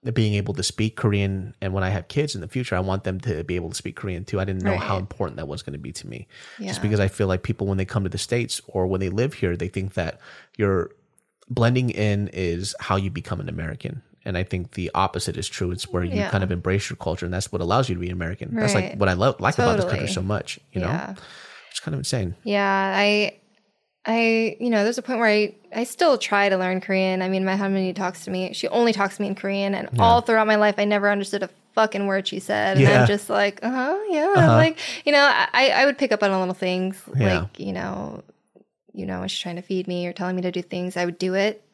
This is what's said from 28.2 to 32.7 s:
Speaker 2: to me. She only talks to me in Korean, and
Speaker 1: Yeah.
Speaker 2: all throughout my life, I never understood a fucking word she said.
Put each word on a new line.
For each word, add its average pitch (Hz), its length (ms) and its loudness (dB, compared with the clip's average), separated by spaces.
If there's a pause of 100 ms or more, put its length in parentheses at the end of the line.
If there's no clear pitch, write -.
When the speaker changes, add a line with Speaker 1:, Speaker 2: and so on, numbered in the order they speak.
Speaker 2:
to 196 60 -8
me. 185 220 -4
She - 160 -4
only 233 240 4
talks 196 240 0
to 214 60 -4
me 196 60 -2
in 196 60 -2
Korean, 196 400 -2
and - 180 -6
Speaker 1:
Yeah. 120 100 4
Speaker 2:
all 233 200 8
throughout 220 240 4
my 214 100 6
life, 208 220 4
I 208 60 2
never 208 260 4
understood 202 320 -2
a 180 80 -6 (240)
fucking 214 320 2
word 190 220 0
she - 120 -6
said. 104 380 0